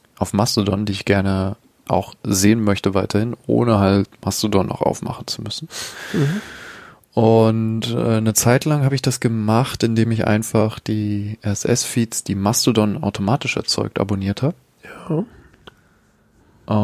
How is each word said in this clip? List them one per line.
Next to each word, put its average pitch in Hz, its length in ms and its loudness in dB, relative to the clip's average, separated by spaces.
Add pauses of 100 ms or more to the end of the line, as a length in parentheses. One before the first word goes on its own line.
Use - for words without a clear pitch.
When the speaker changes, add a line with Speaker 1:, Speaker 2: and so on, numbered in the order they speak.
(180)
Speaker 1:
auf - 160 -2
Mastodon, 101 520 0
die 101 80 -4
ich - 120 -10
gerne 98 520 0 (300)
auch - 360 -2
sehen 107 400 4
möchte 101 320 0
weiterhin, 104 500 0
ohne 117 320 4
halt 98 320 4 (160)
Mastodon 101 460 0
auch - 100 -8
aufmachen - 460 -4
zu - 160 -8
müssen. 107 240 -10 (460)
Speaker 2:
Mhm. 175 280 0 (720)
Speaker 1:
Und, 113 760 2
äh, 117 260 0
eine 110 160 0
Zeit 123 320 2
lang 147 180 2
habe 135 120 2
ich 131 60 -4
das 127 180 -2
gemacht, 113 640 0
indem 113 280 2
ich 110 160 0
einfach 110 520 0
die 104 640 -4
R 107 80 -2
S 98 120 -4
S-Feeds, - 600 0
die 101 120 -4
Mastodon 107 680 2
automatisch 101 520 -2
erzeugt, - 440 -2
abonniert 98 420 -2
habe. 147 140 0 (280)
Speaker 2:
Ja. - 360 -6 (1600)